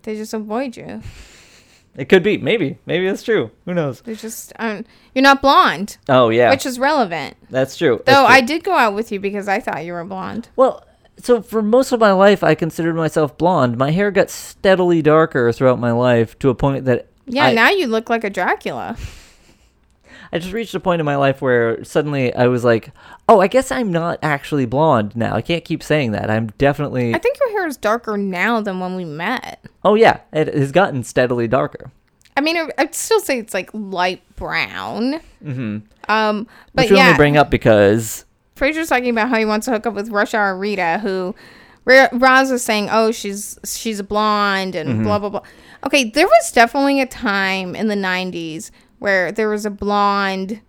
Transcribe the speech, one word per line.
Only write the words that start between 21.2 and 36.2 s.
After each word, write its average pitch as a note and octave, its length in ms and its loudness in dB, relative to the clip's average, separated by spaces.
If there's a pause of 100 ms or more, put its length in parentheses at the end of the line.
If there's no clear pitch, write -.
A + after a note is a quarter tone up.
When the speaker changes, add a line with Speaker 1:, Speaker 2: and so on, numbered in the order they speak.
Speaker 2:
where A#2+ 440 0
suddenly C#3+ 500 -2
I B2 120 4
was B2 180 0
like, A2+ 260 2 (380)
"Oh, G#3+ 100 8
I F#3+ 80 4
guess C4 240 0
I'm A#3+ 220 -2
not E3 280 -2
actually C#3+ 440 -2
blonde B2 500 0
now. G#2+ 200 -2
I A2 60 0
can't E3 220 -4
keep D#3 180 -6
saying C#3+ 300 0
that. G2+ 180 -4
I'm A2 180 0 (100)
definitely" C3+ 580 0
Speaker 1:
I - 20 -4
think C#5 220 -2
your B4+ 120 -2
hair G4+ 140 -4
is C#4+ 120 -8
darker A3 400 -2
now G3+ 420 -2
than F#3+ 220 -6
when F#3 160 -6
we F3+ 80 -8
met. E3 580 -8 (220)
Speaker 2:
Oh, G3+ 100 6
yeah. A3 240 4 (140)
It D#3 200 -2
has C#3 200 -2
gotten D3+ 320 2
steadily A#2+ 420 0
darker. C3 440 -2 (440)
Speaker 1:
I C#4+ 60 0
mean, E4 160 -2
I, D#4+ 100 -4 (100)
I'd - 160 -2
still - 280 0
say C4 180 -4
it's, G#3 140 -12
like, F#3 180 -6
light F#3+ 500 -4 (140)
brown. D#3+ 840 -6 (200)
Speaker 2:
Mm-hmm. B2 360 -8 (340)
Speaker 1:
Um, G#3+ 360 -2 (280)